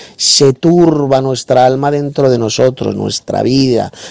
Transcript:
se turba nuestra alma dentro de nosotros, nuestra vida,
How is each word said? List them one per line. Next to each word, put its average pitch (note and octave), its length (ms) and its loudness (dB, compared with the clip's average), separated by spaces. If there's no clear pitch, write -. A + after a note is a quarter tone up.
se - 380 2
turba D#3 640 2
nuestra B2+ 460 0
alma C3+ 260 0
dentro C#3+ 380 -2
de B2 80 2
nosotros, A2+ 580 -2
nuestra - 480 -6
vida, B2+ 480 0